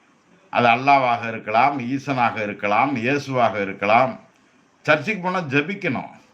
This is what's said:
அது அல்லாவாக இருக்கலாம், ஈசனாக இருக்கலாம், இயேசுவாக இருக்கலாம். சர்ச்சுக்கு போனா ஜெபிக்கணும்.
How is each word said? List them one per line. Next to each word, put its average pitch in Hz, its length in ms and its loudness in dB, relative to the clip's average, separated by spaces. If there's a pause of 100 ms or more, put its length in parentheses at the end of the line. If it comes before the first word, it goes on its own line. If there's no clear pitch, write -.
(500)
அது 120 180 2
அல்லாவாக 123 600 4
இருக்கலாம், 113 520 0
ஈசனாக 120 640 -2
இருக்கலாம், 104 520 0
இயேசுவாக 123 680 -2
இருக்கலாம். 104 580 0 (640)
சர்ச்சுக்கு 156 400 0
போனா 180 200 -2
ஜெபிக்கணும். 143 680 -4 (240)